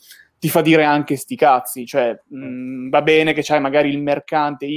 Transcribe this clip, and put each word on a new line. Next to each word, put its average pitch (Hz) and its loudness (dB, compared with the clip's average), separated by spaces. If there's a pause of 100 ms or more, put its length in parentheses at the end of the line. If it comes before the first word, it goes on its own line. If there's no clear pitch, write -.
(380)
ti 165 -4
fa 165 2
dire 160 4
anche 147 0
"sti 127 -10
cazzi", 127 2
cioè, 120 -2 (160)
mm, 131 -12
va 147 2
bene 156 2
che 147 -2
c'hai 151 0
magari 143 0
il 143 -4
mercante 143 -2